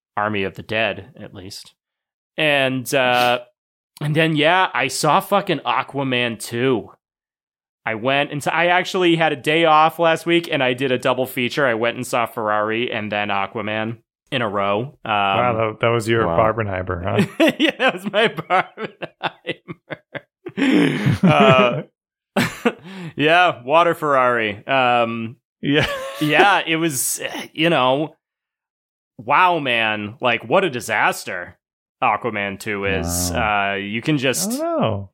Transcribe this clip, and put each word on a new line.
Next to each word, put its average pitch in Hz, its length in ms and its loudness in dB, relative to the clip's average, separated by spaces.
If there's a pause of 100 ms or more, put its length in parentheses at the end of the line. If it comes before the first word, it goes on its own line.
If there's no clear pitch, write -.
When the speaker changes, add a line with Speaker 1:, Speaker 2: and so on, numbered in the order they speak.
(160)
Speaker 1:
Army 104 280 -2
of 95 120 -6
the 104 60 -14
Dead, 101 580 -4
at 104 140 -16
least. 98 400 -18 (640)
And, 135 560 0
uh, 123 460 2 (320)
<laughs> - 280 -20
and 151 160 -2
then, 160 200 2
yeah, 170 360 4
I 127 160 -2
saw 156 320 2
fucking 190 400 0
Aquaman 123 800 -2
two. 120 500 -2 (960)
I 113 100 -2
went 135 360 -2
and 147 80 -6
s-, - 60 -6
I 165 220 0
actually 180 480 2
had 160 160 2
a 147 40 -4
day 151 300 0
off 156 320 4
last 160 280 2
week, 170 240 0
and 143 120 -2
I 127 120 2
did 127 180 -2
a 123 60 0
double 127 280 0
feature. 127 400 -2
I 117 80 2
went 117 220 0
and 123 100 -8
saw 123 200 0
Ferrari 110 640 -2
and 107 220 -6
then 104 160 -2
Aquaman 107 720 -4 (320)
in 131 120 -2
a 110 60 0
row. 101 340 0
Um, 143 120 -10 (100)
Speaker 2:
Wow, 110 680 0
that, - 80 -16
that 120 100 2
was 117 180 0
your 117 180 2
Speaker 3:
Wow. 85 120 0
Speaker 2:
Barbenheimer, 95 680 0
huh? 104 500 2
Speaker 1:
<laughs> - 40 -10
Yeah, 302 200 2
that 202 160 0
was 190 160 -8
my 208 180 2
Barbenheimer. - 1500 -6 (1500)
Uh, 131 600 6 (540)
<laughs> - 360 -2 (440)
yeah, 156 480 4
water 165 300 4
Ferrari. 123 720 0
Um, 120 680 0 (240)
Speaker 2:
Yeah. 139 260 2 (180)
Speaker 1:
<laughs> - 160 -10
yeah, 160 460 4
it 160 100 0
was, 160 440 -4 (320)
you 165 180 0
know, 139 440 0 (1040)
wow, 165 400 2
man. 113 640 -2
Like, 120 280 0
what 185 160 2
a 170 60 -2
disaster 110 880 -4 (440)
Aquaman 104 580 -2
two 101 240 -6
is. 90 480 -2
Speaker 3:
Wow. 104 400 0
Speaker 1:
Uh, - 40 -4
you 101 260 -6
can 156 160 0
just 139 340 -2
Speaker 2:
I 254 40 -4
don't 320 240 -2
know. 101 340 -2